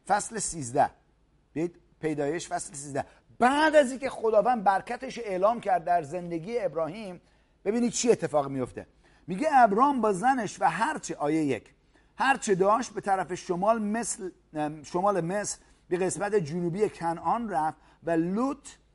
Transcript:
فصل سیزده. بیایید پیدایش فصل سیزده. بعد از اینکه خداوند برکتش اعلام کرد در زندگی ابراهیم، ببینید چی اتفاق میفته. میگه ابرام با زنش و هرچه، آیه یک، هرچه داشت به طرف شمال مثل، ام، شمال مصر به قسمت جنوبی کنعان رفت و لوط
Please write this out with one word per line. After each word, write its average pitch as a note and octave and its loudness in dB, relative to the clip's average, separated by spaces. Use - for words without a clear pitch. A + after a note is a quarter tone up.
فصل G#3 -2
سیزده. C3+ 0
بیایید E3+ -4
پیدایش D3+ -2
فصل - -8
سیزده. C#3 -6
بعد C#4+ 4
از C#4+ 6
اینکه C4 -6
خداوند A3 2
برکتش G#3 0
اعلام G#3+ 0
کرد F3+ 0
در F3 2
زندگی E3+ -6
ابراهیم، F3 -4
ببینید A#3 0
چی - 2
اتفاق D3 2
میفته. B2+ -6
میگه F#3+ -4
ابرام B3+ 6
با G#3+ 2
زنش A3 -2
و F#3+ 4
هرچه، G3 -2
آیه D#3 0
یک، C3 -2
هرچه A#3+ 2
داشت G3+ 2
به F#3+ -8
طرف F#3+ -2
شمال F#3+ 0
مثل، G#3 -4
ام، D3+ -6
شمال F#3 0
مصر G3 -4
به F3 0
قسمت F#3 -2
جنوبی F3 0
کنعان E3+ -2
رفت D#3 -2
و D#3+ -2
لوط F#3+ -2